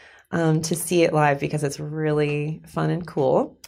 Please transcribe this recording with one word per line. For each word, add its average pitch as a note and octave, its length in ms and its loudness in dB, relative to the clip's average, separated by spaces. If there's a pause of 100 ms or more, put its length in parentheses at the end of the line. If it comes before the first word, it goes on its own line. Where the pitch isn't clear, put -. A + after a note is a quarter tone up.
(300)
um, D#3+ 320 2
to E3+ 120 -2
see E3+ 280 2
it D#3+ 100 4
live D3 280 2
because D3 240 -4
it's C#3 160 -4
really D3+ 840 -2
fun D#3 240 -2
and E3 160 -4
cool. D#3 600 0